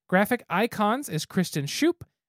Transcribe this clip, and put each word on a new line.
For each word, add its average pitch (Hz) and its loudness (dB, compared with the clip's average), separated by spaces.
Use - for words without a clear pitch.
Graphic 208 2
icons 220 0
is 156 -4
Kristen 165 -2
Shoup. 311 0